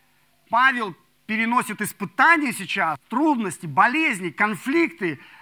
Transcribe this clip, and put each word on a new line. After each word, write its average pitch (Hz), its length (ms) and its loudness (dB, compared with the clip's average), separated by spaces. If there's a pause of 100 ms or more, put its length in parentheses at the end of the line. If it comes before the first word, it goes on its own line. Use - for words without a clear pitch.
(500)
Павел 240 440 2 (320)
переносит 226 540 0
испытания 269 720 0
сейчас, 170 440 -4 (120)
трудности, 233 580 0
болезни, 208 640 0
конфликты, 208 880 -2 (240)